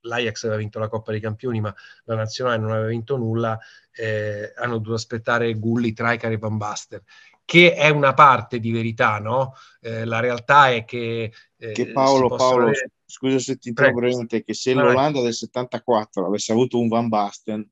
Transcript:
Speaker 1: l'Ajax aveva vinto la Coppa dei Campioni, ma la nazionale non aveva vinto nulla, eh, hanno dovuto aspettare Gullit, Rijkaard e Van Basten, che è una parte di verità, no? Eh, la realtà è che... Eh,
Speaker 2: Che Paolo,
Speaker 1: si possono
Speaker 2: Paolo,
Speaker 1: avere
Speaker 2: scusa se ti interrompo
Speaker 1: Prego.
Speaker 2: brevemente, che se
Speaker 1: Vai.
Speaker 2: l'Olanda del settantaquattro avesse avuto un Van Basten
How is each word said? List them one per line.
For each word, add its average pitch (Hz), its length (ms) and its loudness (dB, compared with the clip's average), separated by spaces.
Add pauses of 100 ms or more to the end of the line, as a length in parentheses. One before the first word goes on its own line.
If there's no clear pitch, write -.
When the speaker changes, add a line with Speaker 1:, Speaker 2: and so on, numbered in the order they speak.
Speaker 1:
l'Ajax 117 420 -6
aveva 107 140 -2
vinto 107 200 -8
la 107 80 -4
Coppa 113 240 -8
dei 107 100 -4
Campioni, 110 400 -4
ma 107 120 -6 (320)
la 113 100 -4
nazionale 113 420 -2
non 110 140 -2
aveva 110 160 -2
vinto 117 300 -4
nulla, 113 400 -2 (340)
eh, 107 640 -6
hanno 120 220 -4
dovuto 110 160 -4
aspettare 117 640 -2
Gullit, 113 440 -2
Rijkaard 117 340 -2
e 110 40 -4
Van 107 200 -4
Basten, 104 440 -10 (440)
che 170 280 8
è 151 160 4
una 143 240 4
parte 127 460 6
di 113 120 -4
verità, 113 480 0
no? 127 340 -4 (280)
Eh, 113 240 -8
la 113 140 -4
realtà 123 520 4
è 113 140 -2
che... 117 460 -6 (260)
Eh, 113 140 -12
Speaker 2:
Che 117 200 -4
Paolo, 135 320 4
Speaker 1:
si - 40 4
possono 127 220 2
Speaker 2:
Paolo, 123 180 4
Speaker 1:
avere - 240 -2 (140)
Speaker 2:
scusa 131 340 -2
se 127 180 -4
ti - 120 -14
interrompo 120 300 2
Speaker 1:
Prego. - 0 -
Speaker 2:
brevemente, 120 440 -2
che 107 100 -8
se 127 200 -2
Speaker 1:
Vai. 127 120 2
Speaker 2:
l'Olanda 131 360 2
del 120 120 0
settantaquattro 117 920 -4
avesse 101 260 -4
avuto 120 280 2
un 117 80 0
Van 117 220 0
Basten 107 640 -4